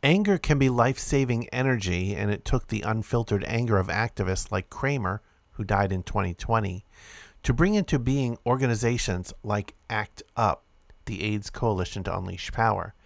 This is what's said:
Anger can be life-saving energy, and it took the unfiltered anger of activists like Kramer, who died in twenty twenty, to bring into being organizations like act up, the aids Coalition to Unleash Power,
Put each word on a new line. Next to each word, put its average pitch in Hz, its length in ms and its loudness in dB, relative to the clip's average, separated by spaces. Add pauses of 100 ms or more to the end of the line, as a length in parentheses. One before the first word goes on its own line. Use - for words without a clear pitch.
Anger 190 340 4
can 147 200 2
be 135 100 6
life-saving 123 800 2
energy, 98 680 0
and 104 160 0
it - 140 -4
took - 240 0
the 104 140 -4
unfiltered 110 640 -2
anger 117 320 2
of 95 100 0
activists 98 640 -2
like 95 200 -4
Kramer, 110 500 -2 (320)
who - 120 -6
died 98 280 2
in 92 120 -2
twenty 98 300 -2
twenty, 104 500 -2 (580)
to - 100 2
bring 170 220 4
into 185 240 2
being 123 480 0
organizations 117 960 0
like 104 320 -4 (160)
act 107 320 -4 (140)
up, 104 260 0 (440)
the 104 180 -6
aids 104 260 -2
Coalition 95 540 -2
to 90 120 -4
Unleash 92 360 -8
Power, 110 420 0 (120)